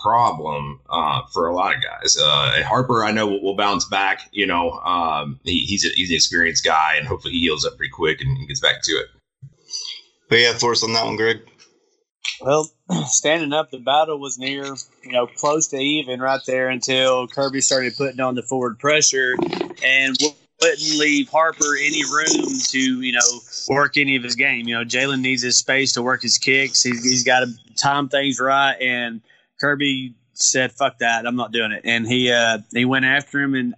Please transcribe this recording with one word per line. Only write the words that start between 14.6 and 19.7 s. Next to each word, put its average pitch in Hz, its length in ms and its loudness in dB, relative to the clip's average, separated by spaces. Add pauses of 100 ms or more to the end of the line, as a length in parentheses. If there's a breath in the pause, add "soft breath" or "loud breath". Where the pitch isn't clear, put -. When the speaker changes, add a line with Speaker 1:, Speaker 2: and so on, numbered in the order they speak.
Speaker 3:
you 127 80 -12
know, 123 140 2
close 151 420 0
to 143 80 -6
even 135 440 -2
right 135 260 0
there 131 220 0
until 131 580 2
Kirby 135 340 -2
started 127 360 0
putting 131 240 -4
on 127 140 0
the 123 80 -6
forward 123 360 -4
pressure 135 560 2 (500)